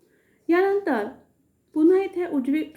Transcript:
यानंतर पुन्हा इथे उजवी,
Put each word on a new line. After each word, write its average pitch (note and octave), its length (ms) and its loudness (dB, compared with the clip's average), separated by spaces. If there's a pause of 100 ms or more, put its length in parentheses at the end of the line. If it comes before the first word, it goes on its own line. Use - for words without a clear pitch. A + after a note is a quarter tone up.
(500)
यानंतर F4+ 580 0 (680)
पुन्हा F#4 300 4
इथे F4+ 240 -6
उजवी, D4 360 -2 (140)